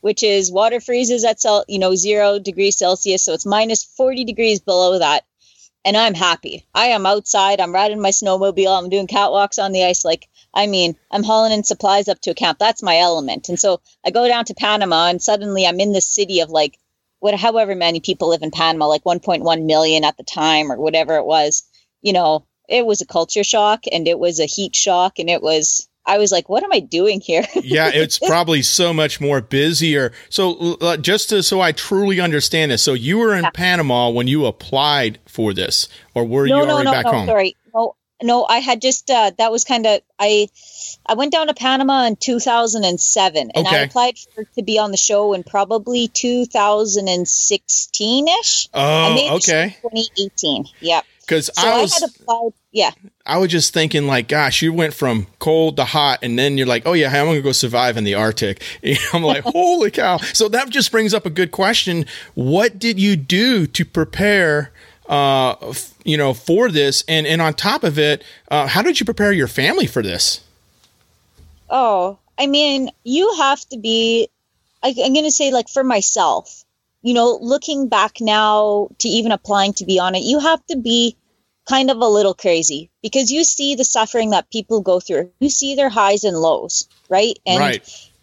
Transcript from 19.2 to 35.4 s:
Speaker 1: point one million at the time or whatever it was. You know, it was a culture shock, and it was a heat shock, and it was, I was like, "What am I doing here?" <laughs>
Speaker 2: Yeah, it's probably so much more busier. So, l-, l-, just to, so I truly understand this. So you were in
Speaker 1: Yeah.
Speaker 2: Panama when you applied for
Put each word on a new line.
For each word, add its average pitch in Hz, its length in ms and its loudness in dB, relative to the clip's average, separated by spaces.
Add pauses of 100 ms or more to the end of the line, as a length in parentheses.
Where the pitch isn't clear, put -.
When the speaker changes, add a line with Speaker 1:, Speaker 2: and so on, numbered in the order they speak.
Speaker 1:
point 170 240 -2
one 165 220 0
million 156 380 2
at 151 120 0
the - 80 -18
time 156 480 0
or 117 40 -6
whatever 156 400 0
it 131 100 0
was. 151 380 0 (380)
You 202 120 0
know, 156 320 0 (220)
it 240 180 0
was 208 140 0
a - 60 -10
culture 185 380 -2
shock, 214 480 0
and 165 160 -2
it 170 100 0
was 165 220 -2
a 151 60 0
heat - 280 -6
shock, 185 440 0
and 165 100 -6
it 170 140 0
was, 156 440 0 (200)
I 202 120 2
was 208 140 2
like, 170 160 -2
"What 254 160 -2
am 392 80 -2
I 226 80 2
doing 185 400 0
here?" 165 300 -2
<laughs> 175 120 -4
Speaker 2:
Yeah, 151 300 0
it's 156 260 0
probably 165 440 0
so 170 320 0
much 156 260 -2
more 143 200 0
busier. 143 720 0 (180)
So, 185 280 0
l-, 170 220 -4
l-, 170 160 0
just 202 320 -2
to, 202 140 2
so 190 180 0
I 170 120 2
truly 196 480 0
understand 156 520 0
this. 110 100 0
So 139 120 0
you 139 240 -2
were 226 160 2
in 180 100 -2
Speaker 1:
Yeah. 170 60 0
Speaker 2:
Panama 156 580 0
when 120 200 -2
you 143 180 0
applied 135 800 -2
for 107 260 -2